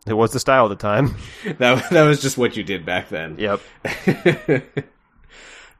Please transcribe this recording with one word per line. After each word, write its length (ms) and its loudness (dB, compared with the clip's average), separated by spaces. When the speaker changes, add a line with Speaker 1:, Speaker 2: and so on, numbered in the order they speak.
Speaker 1:
it 80 -8
was 200 2
the 80 -4
style 240 4
at 40 0
the 60 -4
time. 400 0
<laughs> 160 -8
Speaker 2:
That, 300 2
that 140 6
was 180 4
just 160 -2
what 200 0
you 60 -6
did 220 -6
back 240 -4
then. 300 -8
Speaker 1:
Yep. 220 -2
Speaker 2:
<laughs> 720 0